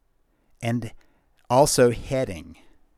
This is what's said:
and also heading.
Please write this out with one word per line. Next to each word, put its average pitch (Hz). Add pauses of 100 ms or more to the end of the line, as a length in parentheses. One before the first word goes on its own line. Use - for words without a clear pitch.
(600)
and 117 (560)
also 127
heading. 104 (420)